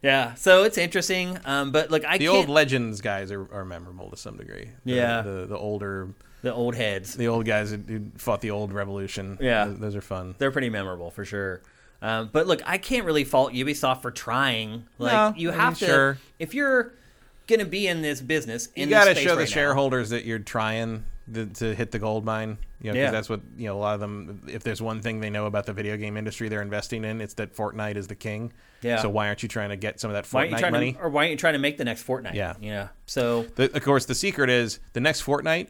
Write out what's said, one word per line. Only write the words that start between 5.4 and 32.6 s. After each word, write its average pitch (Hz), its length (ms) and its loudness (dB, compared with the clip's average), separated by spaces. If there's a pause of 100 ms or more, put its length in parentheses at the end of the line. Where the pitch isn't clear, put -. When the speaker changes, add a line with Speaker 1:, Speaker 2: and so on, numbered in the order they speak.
Speaker 2:
the 98 120 -8
older 98 520 -6 (320)
Speaker 1:
The 123 120 -2
old 120 220 -2
heads. 101 400 -2
Speaker 2:
the 120 120 0
old 117 180 2
guys 107 260 2
who, 107 60 -6
who 107 240 -6 (160)
fought 107 240 -2
the 113 100 -4
old 104 220 -4
revolution. 98 680 -6
Speaker 1:
Yeah. 117 260 4
Speaker 2:
Those, 101 140 -8
those 104 160 -6
are 101 60 -6
fun. 92 380 -8
Speaker 1:
They're 139 120 2
pretty 131 180 0
memorable 92 420 -6
for 104 120 -10
sure. 98 380 -6 (400)
Um, 110 320 -2
but 160 140 4
look, 175 180 2
I 180 140 -2
can't 190 260 -2
really 151 200 2
fault 131 280 4
Ubisoft 131 480 0
for 123 100 -6
trying. 117 720 -2 (120)
Like, 247 160 0
Speaker 2:
No, 214 240 4
Speaker 1:
you 165 140 -2
Speaker 2:
I 170 40 -4
Speaker 1:
have 220 180 4
Speaker 2:
mean, 160 60 -8
Speaker 1:
to, 208 60 0
Speaker 2:
sure. 139 320 6 (220)
Speaker 1:
if 160 160 -6
you're 262 380 2 (540)
gonna 226 180 4
be 185 220 0
in 170 140 0
this 147 200 -2
business, 123 540 -2
Speaker 2:
You 139 80 -2
Speaker 1:
in 147 60 0
Speaker 2:
gotta 202 220 10
Speaker 1:
this 156 80 6
space 139 80 2
Speaker 2:
show 175 80 6
the 156 60 2
Speaker 1:
right 143 80 2
now. - 40 -2
Speaker 2:
shareholders 135 560 2
that 131 160 -2
you're 113 140 -2
trying 110 640 -2 (300)
to, 110 120 -4
to 104 300 -2
hit 110 160 -4
the 113 80 -4
gold 107 260 -2
mine. 110 320 -4 (240)
You 107 60 -8
know, 104 60 -4
'cause 120 40 0
Speaker 1:
Yeah. 135 140 2
Speaker 2:
that's 110 180 -2
what, 107 120 -4 (160)
you 117 100 -8
know, 98 100 -4
a 101 40 -4
lot 104 140 0
of 101 40 -6
them, 101 480 -8
if 71 160 -10
there's 110 180 -4
one 110 200 -4
thing 110 180 -4
they 110 100 -4
know 104 160 -4
about 104 200 -2
the - 80 -8
video 104 240 -4
game 104 180 -6
industry 107 320 -6
they're 107 140 -2
investing 104 420 -6
in, 110 160 -4
it's 107 140 -8
that 107 200 -8
Fortnite 107 440 -4
is 95 100 -6
the 104 80 -10
king. 110 380 -8 (280)
Speaker 1:
Yeah. 117 200 0
Speaker 2:
So 107 80 2
why 104 180 2
aren't 104 160 -2
you 110 60 -4
trying 104 220 -4
to 101 40 -4
get 98 240 -6
some 113 100 -4
of 107 60 -4
that 104 160 -2
Speaker 1:
Why 131 120 4
aren't 165 80 0
you - 40 -2
Speaker 2:
Fortnite - 60 0
Speaker 1:
trying - 100 2
Speaker 2:
money? 123 220 2
Speaker 1:
to, 131 60 -12
or 170 100 0
why 147 140 4
aren't 165 80 2
you 147 60 -4
trying 165 180 4
to 139 40 0
make 143 180 0
the - 60 -4
next 117 240 -4
Fortnite? 113 280 -4
Speaker 2:
Yeah. 92 260 -2